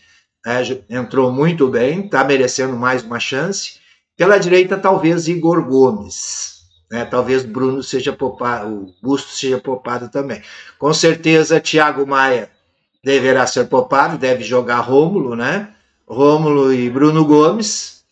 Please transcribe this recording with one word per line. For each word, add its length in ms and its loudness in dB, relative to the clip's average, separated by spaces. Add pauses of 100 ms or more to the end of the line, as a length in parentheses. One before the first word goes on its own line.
(440)
né, 200 -2
ju-, 260 -8
entrou 400 -2
muito 380 0
bem, 400 -2
tá 160 0
merecendo 520 0
mais 280 -2
uma 160 -8
chance. 580 -6 (380)
Pela 220 4
direita, 380 2
talvez 520 0
Igor 360 0
Gomes, 1000 -2 (280)
né, 140 -6
talvez 400 0
Bruno 400 -4
seja 280 -4
poupa-, 520 -6
o 360 -10
Busto 300 -2
seja 300 -4
poupado 480 -8
também. 340 -8 (340)
Com 160 0
certeza, 680 2
Thiago 440 0
Maia 460 0 (500)
deverá 460 2
ser 200 0
poupado, 520 0
deve 240 0
jogar 380 0
Rômulo, 560 0
né? 340 -4 (360)
Rômulo 640 2
e 200 0
Bruno 340 2
Gomes, 880 2